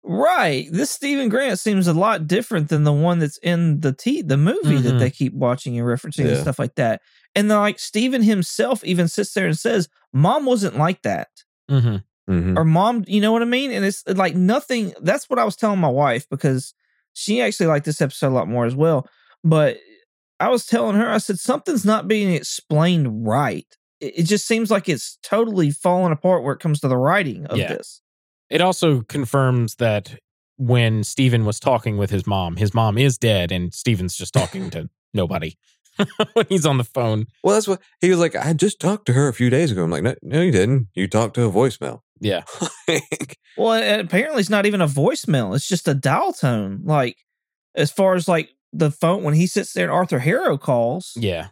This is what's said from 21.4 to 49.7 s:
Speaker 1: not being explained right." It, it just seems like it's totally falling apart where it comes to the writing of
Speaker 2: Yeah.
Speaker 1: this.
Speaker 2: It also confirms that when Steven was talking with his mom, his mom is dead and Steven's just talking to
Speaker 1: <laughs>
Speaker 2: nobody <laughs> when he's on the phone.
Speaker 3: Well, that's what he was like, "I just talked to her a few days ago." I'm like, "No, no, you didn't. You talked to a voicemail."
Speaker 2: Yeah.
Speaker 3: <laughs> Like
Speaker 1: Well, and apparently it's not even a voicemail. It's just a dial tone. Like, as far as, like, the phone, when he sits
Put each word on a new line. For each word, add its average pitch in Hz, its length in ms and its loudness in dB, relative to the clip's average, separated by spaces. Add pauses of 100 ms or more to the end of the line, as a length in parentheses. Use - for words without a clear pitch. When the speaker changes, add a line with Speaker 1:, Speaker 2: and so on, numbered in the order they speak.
Speaker 1:
not 208 240 2
being 202 240 2
explained 147 960 0
right." 110 380 -2 (340)
It, 139 200 -8
it - 40 4
just 196 240 0
seems 226 240 0
like 202 160 0
it's - 340 -6
totally 202 480 0
falling 180 420 0
apart 175 300 2
where 135 120 -2
it - 60 -10
comes 151 200 -2
to 143 80 -2
the 127 80 2
writing 135 500 0
of - 120 -4
Speaker 2:
Yeah. - 160 -2
Speaker 1:
this. - 260 -14 (480)
Speaker 2:
It 151 120 0
also 170 420 2
confirms 127 760 0
that 107 420 -2 (380)
when 117 480 2
Steven 120 400 2
was 104 160 -2
talking 117 380 0
with 101 120 -2
his 95 160 -2
mom, 92 300 -2
his 104 180 0
mom 110 240 2
is 131 180 2
dead 95 360 0
and 90 200 -4
Steven's 92 440 -2
just - 180 -12
talking - 360 -2
to 82 200 -10 (100)
Speaker 1:
<laughs> - 140 -20
Speaker 2:
nobody 82 400 -4 (420)
<laughs> - 360 -2
when 226 160 2
he's 180 180 2
on 143 100 4
the 127 60 0
phone. 110 440 -2 (180)
Speaker 3:
Well, 196 100 4
that's 208 140 0
what 190 120 -2 (200)
he 180 100 4
was 180 80 4
like, 170 160 2
"I - 200 -2
just 202 260 0
talked 196 260 -2
to 127 60 2
her 139 160 4
a 127 40 0
few 123 180 2
days 143 200 2
ago." 92 140 0
I'm 82 80 0
like, 76 100 -2
"No, 110 200 -2
no, 156 200 0
you 180 80 4
didn't. 117 440 2
You 95 120 0
talked 110 280 0
to 120 100 0
a 110 80 2
voicemail." 110 480 -2 (200)
Speaker 2:
Yeah. 95 220 -2 (180)
Speaker 3:
<laughs> - 80 -4 (200)
Like - 500 -6 (180)
Speaker 1:
Well, 220 180 2
and 214 260 0
apparently 226 400 -2
it's 190 100 -2
not 202 160 2
even 208 140 0
a 160 80 4
voicemail. 139 640 0
It's 135 140 -2
just - 180 -2
a 151 80 2
dial 175 380 0
tone. 104 520 -2
Like, 135 340 0 (580)
as 151 160 0
far 190 240 2
as, 175 100 -2
like, 165 240 0 (220)
the 160 180 2
phone, 175 320 0
when 151 120 0
he 165 120 4
sits - 280 -4